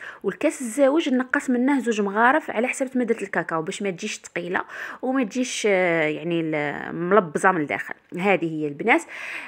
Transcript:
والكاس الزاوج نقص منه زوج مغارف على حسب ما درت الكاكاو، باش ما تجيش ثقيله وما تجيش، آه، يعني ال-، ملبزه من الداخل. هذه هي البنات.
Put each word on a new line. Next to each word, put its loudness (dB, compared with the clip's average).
والكاس -2
الزاوج 2
نقص 0
منه 4
زوج 0
مغارف 2
على 0
حسب -4
ما 2
درت 0
الكاكاو، -2
باش -6
ما -2
تجيش -8
ثقيله -4
وما 0
تجيش، -2
آه، 4
يعني -2
ال-، -4
ملبزه 4
من 0
الداخل. -4
هذه 0
هي -2
البنات. 2